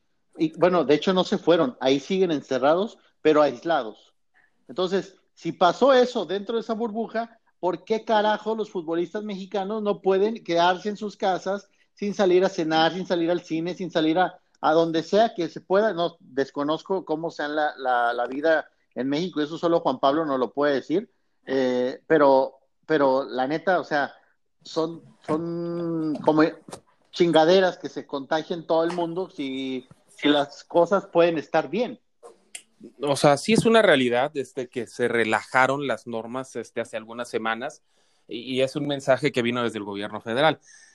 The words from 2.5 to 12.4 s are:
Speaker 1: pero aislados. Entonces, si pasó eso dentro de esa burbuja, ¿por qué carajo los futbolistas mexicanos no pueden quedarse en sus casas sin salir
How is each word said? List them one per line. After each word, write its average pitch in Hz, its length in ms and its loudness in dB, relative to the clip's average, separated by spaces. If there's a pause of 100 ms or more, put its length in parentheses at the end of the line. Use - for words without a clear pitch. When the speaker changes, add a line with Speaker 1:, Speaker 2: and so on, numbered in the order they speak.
Speaker 1:
pero 151 220 4
aislados. 127 720 -2 (540)
Entonces, 180 480 -4 (180)
si - 180 -8
pasó 190 400 4
eso 247 320 2
dentro 196 300 -6
de 226 80 -4
esa 233 120 -6
burbuja, 226 640 -6 (200)
¿por 170 260 -4
qué 220 200 -4
carajo 214 500 0
los 220 160 -6
futbolistas 170 540 -6
mexicanos 196 580 -6
no 202 180 -2
pueden 196 440 0
quedarse 175 440 2
en 208 80 -6
sus 208 200 -10
casas 190 520 -4 (260)
sin 202 200 -6
salir 185 300 4